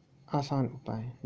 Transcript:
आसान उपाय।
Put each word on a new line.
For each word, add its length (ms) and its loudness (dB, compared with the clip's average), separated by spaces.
आसान 320 4
उपाय। 460 -4